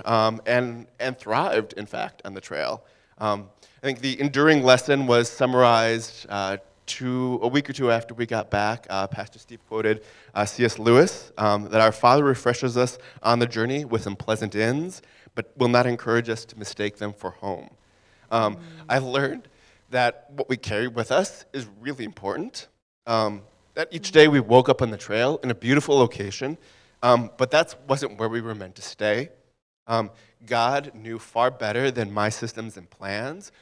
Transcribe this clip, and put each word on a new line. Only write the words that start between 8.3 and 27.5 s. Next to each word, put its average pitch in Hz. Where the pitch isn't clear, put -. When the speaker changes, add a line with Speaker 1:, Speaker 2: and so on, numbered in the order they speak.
Speaker 1:
back. 104
Uh, 95
Pastor -
Steve -
quoted, 110
uh, 104
C 120
S 113
Lewis, 120
um, 104
that 110
our 110
Father 127
refreshes 123
us 123
on 120
the 120
journey 120
with 113
some 98
pleasant 107
inns, 135
but -
will 123
not 123
encourage 117
us 113
to -
mistake 104
them 104
for 92
home. 95
Um, 110
Speaker 2:
Mm. 87
Speaker 1:
I 120
learned 135
that 123
what 139
we 127
carry 110
with 117
us 165
is 127
really 127
important. -
Um, 107
that 160
each 190
day 156
we 147
woke 120
up 135
on 120
the 104
trail 120
in 127
a 110
beautiful 143
location, 127
um, 123
but 127